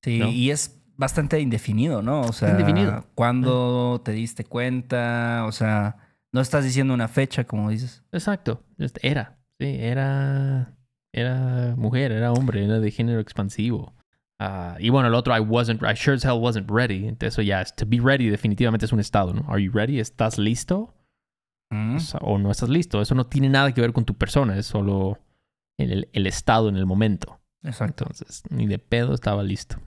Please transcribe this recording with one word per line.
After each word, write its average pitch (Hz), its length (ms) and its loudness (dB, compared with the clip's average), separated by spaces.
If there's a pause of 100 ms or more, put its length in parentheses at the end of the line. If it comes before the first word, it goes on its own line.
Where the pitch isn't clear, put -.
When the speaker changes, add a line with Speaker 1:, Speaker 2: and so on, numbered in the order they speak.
Speaker 1:
Sí, 117 160 0
Speaker 2:
¿no? 110 100 2
Speaker 1:
y 123 220 0
es - 320 -6 (140)
bastante 147 440 -2
indefinido, 117 600 0
¿no? 131 220 0
O 117 100 -2
sea, - 200 2
Speaker 2:
Indefinido. 101 520 2 (100)
Speaker 1:
¿cuándo 123 840 2
Speaker 2:
Ah. - 40 -20
Speaker 1:
te 110 80 -4
diste 113 320 -6
cuenta? 120 1000 -2
O 110 60 -4
sea, 107 460 0 (340)
no 127 80 2
estás 139 240 2
diciendo 131 300 2
una 117 140 0
fecha, 131 360 0
como 107 260 -2
dices. 117 320 -6 (100)
Speaker 2:
Exacto. 180 500 -4 (160)
Just - 240 -6
era. 131 340 -2 (240)
Sí, 139 60 -4 (120)
era, 135 960 -2 (380)
era 123 640 0
mujer, 123 360 0
era 117 200 2
hombre, 120 320 2
era 110 160 2
de 107 100 2
género 117 300 0
expansivo. 104 760 -4 (440)
Ah, 92 400 -8
y 110 120 2
bueno, 127 180 4
el 113 60 4
otro, 120 220 2
I 110 40 2
wasn't, 113 420 0
I 107 140 0
sure 143 180 2
as 120 100 -2
hell 123 140 2
wasn't 110 320 -2
ready. 107 500 0
Eso 113 220 -2
ya 98 200 0
es, - 120 -10
to - 120 -4
be 117 140 2
ready 127 280 4
definitivamente 110 580 0
es 110 60 0
un 110 80 2
estado, 98 340 0
¿no? - 140 -4
Are 101 140 0
you 95 100 0
ready? 117 260 0
¿Estás 110 400 -2
listo? 180 560 -2 (800)
Speaker 1:
Mm. 110 240 -2
Speaker 2:
O 165 40 -2
sea, - 200 -6
o 101 180 0
no 101 120 0
estás 117 180 -2
listo. 139 340 0
Eso 127 120 -4
no 127 120 0
tiene 135 220 2
nada 135 240 4
que 123 80 0
ver 117 140 2
con 120 100 2
tu 104 100 -2
persona, 117 440 2
es 104 80 -4
solo 98 520 0 (600)
el, 123 140 0
el, 98 200 -4
el 98 140 0
estado 113 420 2
en 98 80 0
el 95 80 0
momento. 98 560 0 (220)
Speaker 1:
Exacto. - 420 -6
Speaker 2:
Entonces, - 460 -14
ni 117 160 -2
de 104 120 -2
pedo 120 360 -2
estaba 101 280 -2
listo. - 440 -6